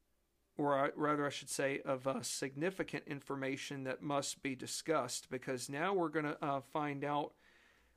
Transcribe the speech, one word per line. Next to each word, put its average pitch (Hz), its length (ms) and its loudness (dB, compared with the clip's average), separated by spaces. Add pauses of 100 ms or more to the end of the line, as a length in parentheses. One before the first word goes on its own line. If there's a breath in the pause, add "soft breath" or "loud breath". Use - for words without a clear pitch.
(600)
or 143 180 4
I, 143 180 4
rather 147 300 2
I 143 60 0
should - 180 -8
say 139 340 0
of, 131 220 0
uh, 135 160 0
significant 147 880 -2
information 135 760 -4
that 131 180 -4
must 143 400 0
be 135 100 0
discussed, 127 760 -2
because 127 380 -2
now 160 260 2
we're 170 140 4
gonna, 151 300 0
uh, 139 220 2
find 143 420 -2
out 147 300 2 (640 soft breath)